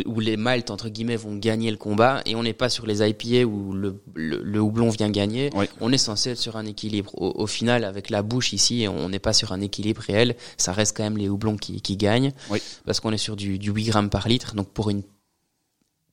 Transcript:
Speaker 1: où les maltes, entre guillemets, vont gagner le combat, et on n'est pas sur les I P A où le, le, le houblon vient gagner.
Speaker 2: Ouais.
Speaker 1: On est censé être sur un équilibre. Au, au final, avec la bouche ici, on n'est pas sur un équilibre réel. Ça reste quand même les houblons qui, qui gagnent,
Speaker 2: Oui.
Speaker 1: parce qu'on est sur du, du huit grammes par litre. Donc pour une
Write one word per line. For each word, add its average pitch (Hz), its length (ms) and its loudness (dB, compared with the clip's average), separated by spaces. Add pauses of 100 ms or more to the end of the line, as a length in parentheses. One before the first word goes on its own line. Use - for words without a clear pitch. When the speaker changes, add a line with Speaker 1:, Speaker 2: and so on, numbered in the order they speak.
Speaker 1:
où 110 140 -2
les 107 180 2
maltes, 120 320 0
entre 104 180 -8
guillemets, 113 280 -4
vont 104 200 -6
gagner 113 340 0
le 107 60 -2
combat, 113 480 2
et 110 120 -2
on 117 60 -2
n'est 113 120 0
pas 123 160 0
sur 110 160 -6
les 107 200 2
I 110 60 4
P 117 300 2
A - 20 4
où 98 300 -2
le, 98 260 -4 (140)
le, 78 280 -2
le 101 180 0
houblon 110 280 4
vient 107 220 0
gagner. 107 440 0
Speaker 2:
Ouais. 101 140 0 (140)
Speaker 1:
On 120 100 2
est 135 60 4
censé 117 320 0
être 117 80 -6
sur 110 180 -4
un 110 80 -6
équilibre. 104 460 -4 (100)
Au, 92 220 0
au 107 40 0
final, 117 380 0
avec 98 240 -8
la 104 140 2
bouche 120 320 0
ici, 113 340 2
on 87 220 -2
n'est 98 80 -2
pas 110 160 0
sur 104 180 2
un 92 80 -2
équilibre 101 400 -2
réel. 113 360 2 (200)
Ça - 160 0
reste 104 240 0
quand 110 80 -2
même 107 140 0
les 101 100 0
houblons 104 300 0
qui, 98 240 -8
qui 95 160 -2
gagnent, 117 340 4 (160)
Speaker 2:
Oui. 110 140 0 (240)
Speaker 1:
parce - 140 0
qu'on 110 120 -2
est 107 60 0
sur 107 180 -4
du, 98 220 -2
du 101 140 -2
huit 107 160 0
grammes 104 220 4
par 101 160 0
litre. 120 280 2
Donc 101 160 -2
pour 107 180 -2
une 101 140 0 (1120)